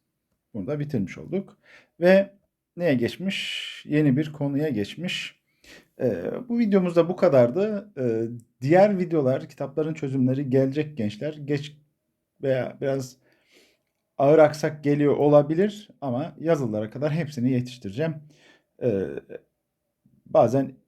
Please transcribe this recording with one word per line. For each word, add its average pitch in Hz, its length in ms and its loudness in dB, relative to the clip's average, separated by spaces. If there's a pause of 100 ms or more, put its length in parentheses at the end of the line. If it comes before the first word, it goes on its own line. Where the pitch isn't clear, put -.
(540)
bunu 95 120 -10
da 147 140 -6
bitirmiş 143 380 -6
olduk. 170 400 -10 (420)
Ve 190 300 4 (460)
neye 170 180 0
geçmiş? - 760 -4 (200)
Yeni 147 280 2
bir 151 160 -2
konuya 143 360 -2
geçmiş. - 760 -6 (580)
Ee, 98 240 -2 (240)
bu 233 100 -2
videomuz 190 380 2
da 165 120 4
bu 180 80 -6
kadardı. 180 840 2
Ee, 117 240 -2 (380)
diğer 185 380 6
videolar, 156 500 0
kitapların 156 460 -6
çözümleri 131 560 -2
gelecek 135 480 0
gençler. 151 360 -6
Geç, 147 420 -6 (680)
veya 127 380 -2
biraz 135 360 -4 (1000)
ağır 143 200 6
aksak 151 460 2
geliyor 147 320 2
olabilir 147 720 2 (120)
ama 139 400 -6
yazılılara 117 500 -2
kadar 143 220 -4
hepsini 147 400 -2
yetiştireceğim. 123 640 -4 (680)
Ee, 98 240 0 (1200)
bazen 135 500 2 (120)